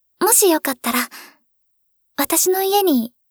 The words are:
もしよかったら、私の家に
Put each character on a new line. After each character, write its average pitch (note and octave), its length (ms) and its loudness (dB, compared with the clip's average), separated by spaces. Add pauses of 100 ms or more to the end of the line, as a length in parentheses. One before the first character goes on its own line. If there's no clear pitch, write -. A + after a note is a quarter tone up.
(240)
も G#4+ 100 4
し G4 160 4
よ D#4 120 2
か C#4 100 -6
っ B3+ 40 -6
た - 160 -8
ら、 B3 160 -4 (1120)
私 D#4+ 320 -2
の F#4+ 140 0
家 G4 200 0
に B3+ 300 0 (160)